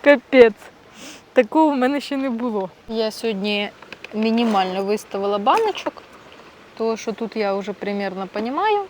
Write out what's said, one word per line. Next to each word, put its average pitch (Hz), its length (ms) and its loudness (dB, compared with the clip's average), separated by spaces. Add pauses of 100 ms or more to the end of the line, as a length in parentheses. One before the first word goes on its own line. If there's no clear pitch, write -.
Капець. 254 520 6 (800)
Такого 294 380 4
в 285 40 0
мене 262 260 0
ще - 160 -8
не 269 120 -4
було. 226 400 -4 (180)
Я 220 240 -2
сьогодні 208 580 -4 (440)
мінімально 214 720 0
виставила 202 540 -4
баночок, 349 680 0 (760)
тому 226 200 -2
що 220 160 -8
тут 220 220 -8
я 202 180 -2
вже 202 200 -6
примірно 190 600 -6
розумію 349 560 -2